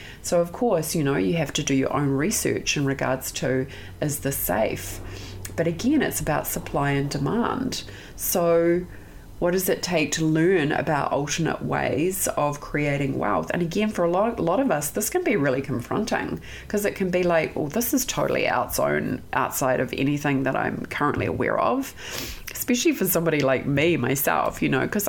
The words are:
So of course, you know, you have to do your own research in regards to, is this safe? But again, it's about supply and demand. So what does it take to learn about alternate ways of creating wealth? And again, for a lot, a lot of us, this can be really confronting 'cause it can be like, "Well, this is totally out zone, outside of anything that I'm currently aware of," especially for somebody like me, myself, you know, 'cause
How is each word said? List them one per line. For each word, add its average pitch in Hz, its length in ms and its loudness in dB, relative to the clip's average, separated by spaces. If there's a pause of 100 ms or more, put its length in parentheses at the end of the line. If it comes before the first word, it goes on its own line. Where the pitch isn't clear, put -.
(220)
So 175 180 2
of 175 120 0
course, 185 420 0
you 165 100 2
know, 139 120 2
you 180 180 2
have 156 200 0
to 156 80 -2
do 147 120 0
your 135 200 2
own 147 160 2
research - 680 0
in 143 80 0
regards 135 460 -2
to, 131 340 0 (340)
is 147 200 -2
this 139 160 -2
safe? - 640 -2 (560)
But 165 120 0
again, 233 340 2
it's - 180 -2
about 151 280 0
supply 143 420 -2
and 139 180 2
demand. 147 760 -2 (320)
So 170 680 4 (560)
what 175 140 2
does 185 160 2
it 180 140 0
take 170 300 2
to 160 120 0
learn 160 480 4
about 147 400 0
alternate 147 520 0
ways 147 640 0 (100)
of 147 240 0
creating 143 580 -2
wealth? 160 340 0
And 175 100 0
again, 196 280 0
for 190 140 0
a 170 60 2
lot, 214 300 2
a - 20 0
lot 165 160 2
of 269 140 2
us, 147 180 0
this - 200 -2
can 370 120 0
be 311 140 2
really 139 240 2
confronting - 800 -2 (260)
'cause 208 180 0
it - 120 0
can 185 140 0
be 180 120 2
like, 170 320 2
"Well, 151 140 -2
this 233 260 0
is 254 100 2
totally - 440 0
out 113 260 0
zone, 147 460 0 (120)
outside 131 460 0
of 131 180 -2
anything 143 460 0
that 135 140 -2
I'm - 300 -2
currently - 400 0
aware - 340 0
of," 262 340 0 (580)
especially 247 400 2
for 196 140 0
somebody 165 340 2
like 131 240 2
me, 147 320 2
myself, 120 640 0
you 156 80 2
know, 143 200 2
'cause 208 200 -2